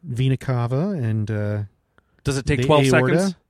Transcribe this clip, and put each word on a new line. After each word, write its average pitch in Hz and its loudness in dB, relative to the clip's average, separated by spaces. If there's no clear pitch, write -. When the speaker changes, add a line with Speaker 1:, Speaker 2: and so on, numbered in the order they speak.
Speaker 1:
vena 131 -2
cava 127 -2
and, 110 -4
uh, 104 -4
Speaker 2:
Does 139 -2
it 135 -6
take 143 0
Speaker 1:
the 127 0
Speaker 2:
twelve 147 6
Speaker 1:
aorta. 127 4
Speaker 2:
seconds? 190 0